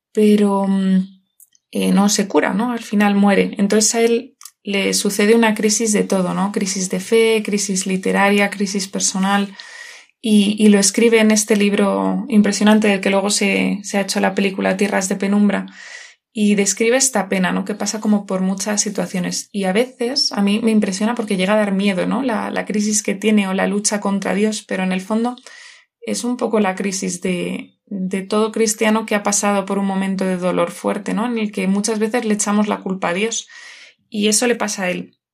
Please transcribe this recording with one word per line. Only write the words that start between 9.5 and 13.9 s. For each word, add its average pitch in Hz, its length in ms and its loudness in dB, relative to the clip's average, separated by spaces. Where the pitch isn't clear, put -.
Y, 214 380 4
y 214 100 6
lo 202 80 8
escribe 226 440 4
en 214 100 4
este 214 240 2
libro 196 720 0
impresionante 208 580 4
del 196 140 2
que 196 80 0
luego 196 220 0
se, 196 500 0
se - 160 -6